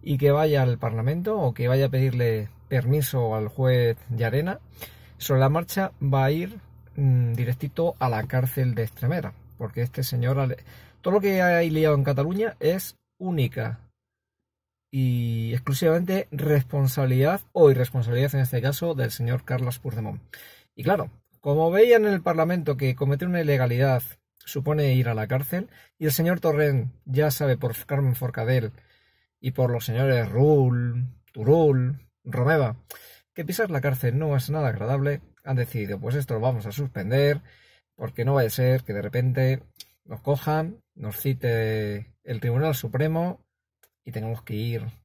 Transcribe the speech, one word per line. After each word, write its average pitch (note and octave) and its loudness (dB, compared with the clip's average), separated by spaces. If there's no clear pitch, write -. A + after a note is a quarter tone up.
y C#3+ -2
que C#3+ 4
vaya D3 4
al A#2+ 2
Parlamento C#3+ -2
o C3+ 0
que A#2+ -2
vaya C3+ 4
a B2+ -2
pedirle A#2+ 0
permiso B2+ 0
al G#2+ -2
juez B2 2
Llarena, B2 -2
sobre C3 0
la C3+ 4
marcha E3+ -2
va C3+ 2
a C3+ 2
ir, F3+ -4
mm, B2+ 2
directito B2+ -2
a B2+ 0
la A2 -2
cárcel B2+ 0
de A2+ -2
Extremera, C3+ -4
porque A#2 -6
este B2+ -4
señor B2+ -2
ha C3+ 0
li-, B2 -4
todo - 0
lo G#3 4
que F#3+ 2
hay E3+ 4
liado D#3 4
en C3+ 2
Cataluña D#3+ -2
es F3+ -2
única B2+ -4
y A#2+ -2
exclusivamente E3+ 0
responsabilidad, C#3 0
o D#3 8
irresponsabilidad B2 0
en C3+ 0
este B2+ -2
caso, D3 -2
del B2 -2
señor B2 -4
Carles B2 -4
Puigdemont. A2 -8
Y - -12
claro, F#3 0
como D#3 2
veían A3 8
en G3+ 2
el F3 -2
Parlamento E3 0
que B2+ 0
cometer C#3+ 2
una F3 0
ilegalidad C3 2
supone C#3+ 0
ir B2 4
a A2+ -2
la G#2+ -2
cárcel, D#3 -4
y D#3+ -6
el D3 2
señor E3+ 2
Torrent C#3+ 2
ya C#3+ 2
sabe C3+ 0
por A2+ -4
Carmen C#3 0
Forcadell A#2+ -2
y C3 -4
por B2+ 0
los A#2 -4
señores A#2+ 0
Rull, B2 4
Turull, C#3 2
Romeva, B2 0
que D#3+ -8
pisar F#3 -2
la C#3 -2
cárcel C3 0
no D3 0
es B2+ -2
nada D3+ 0
agradable, C3+ -2
han C3+ -2
decidido, A#2 -4
"Pues A#2 -4
esto C3+ -4
lo A2 -2
vamos A#2 -2
a G2+ -8
suspender, C#3 0
porque - -6
no C#3 2
vaya B2+ 2
a G#2+ -2
ser B2+ 2
que - -8
de G2+ -6
repente C3 0
nos A2 -14
cojan, D#3 -4
nos G#2+ -10
cite A2 -2
el A#2 -8
Tribunal C3 0
Supremo D#3+ -2
y B2 -16
tengamos A2+ -8
que - -10
ir A2+ -4